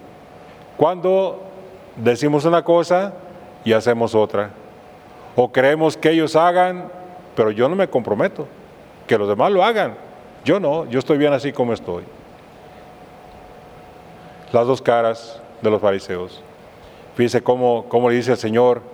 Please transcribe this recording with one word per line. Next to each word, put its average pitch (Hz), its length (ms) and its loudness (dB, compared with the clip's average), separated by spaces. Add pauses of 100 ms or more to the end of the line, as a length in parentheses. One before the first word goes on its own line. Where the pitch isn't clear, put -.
(760)
Cuando 185 640 0 (540)
decimos 135 500 0
una 170 180 2
cosa 175 500 0 (520)
y 110 80 2
hacemos 113 420 0
otra. 104 360 0 (840)
O 123 160 2
queremos 147 460 2
que 156 140 2
ellos 160 240 0
hagan, 180 540 2 (460)
pero 110 140 2
yo 110 180 2
no 156 80 -4
me 190 120 0
comprometo. 131 600 -2 (600)
Que 117 100 2
los 104 100 -2
demás 113 240 2
lo 185 120 2
hagan. 196 320 -2 (500)
Yo 185 140 2
no, 156 280 -2
yo 123 120 -4
estoy 147 180 0
bien 143 160 2
así 135 180 -2
como 120 220 -2
estoy. 87 300 -8 (2500)
Las 120 160 2
dos 127 160 -2
caras 117 580 -2 (220)
de 110 80 0
los 104 100 2
fariseos. 95 600 -4 (720)
Fíjese 120 260 0
cómo, 123 480 0
cómo 123 200 2
le 120 60 2
dice 123 160 0
el 117 60 0
Señor 120 440 0 (120)